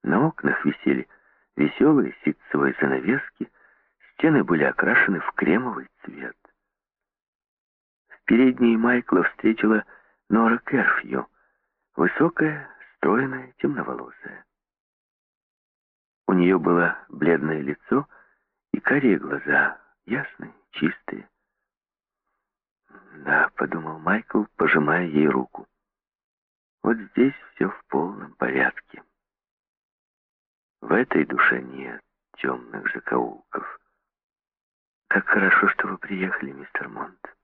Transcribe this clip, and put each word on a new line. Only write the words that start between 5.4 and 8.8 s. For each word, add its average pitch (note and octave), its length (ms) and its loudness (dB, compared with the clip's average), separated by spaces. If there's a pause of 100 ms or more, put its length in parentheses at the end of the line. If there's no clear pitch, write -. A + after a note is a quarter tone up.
цвет. C#2 340 -14 (1700)
В - 160 -20
передней B2 520 4
Майкла A#2+ 460 2